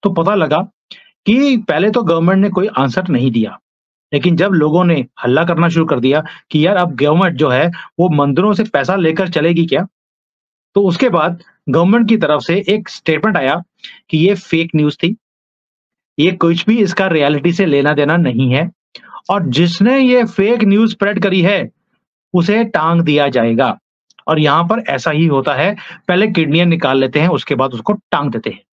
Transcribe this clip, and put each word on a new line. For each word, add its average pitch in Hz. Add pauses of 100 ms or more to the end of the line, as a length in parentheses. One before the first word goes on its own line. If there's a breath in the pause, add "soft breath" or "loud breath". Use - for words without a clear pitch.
तो 185
पता 175
लगा 160 (580 loud breath)
कि 262
पहले 190
तो 233
government 170
ने 202
कोई -
answer 135
नहीं 131
दिया, 110 (540)
लेकिन 165
जब 190
लोगों 160
ने 156 (180)
हल्ला 131
करना 170
शुरू 160
कर 156
दिया 139 (280 loud breath)
कि 156
यार 196
अब 175
government 151
जो 143
है 143 (280 loud breath)
वो 139
मंदिरों 147
से 202
पैसा 165
लेकर 170
चलेगी 165
क्या, 170 (880)
तो 202
उसके 196
बाद 170 (260 soft breath)
government 196
की 226
तरफ 151
से 170
एक 202
statement 160
आया 147 (460 loud breath)
कि 160
ये 185
fake 165
news 147
थी, 190 (1000)
ये 175
कुछ 170
भी 226
इसका 190
reality 151
से 190
लेना 143
देना 147
नहीं 127
है 156 (580 loud breath)
और 196
जिसने 175
ये 247
fake 226
news 214
spread 202
करी 190
है 170 (640)
उसे 202
टांग 170
दिया 147
जाएगा। 117 (500)
और 156
यहाँ 151
पर 214
ऐसा 147
ही 156
होता 139
है, 160 (320 loud breath)
पहले 185
किडनियां 165
निकाल 147
लेते 135
हैं, 165
उसके 147
बाद 131
उसको 117
टांग 143
देते 110
हैं। - (120)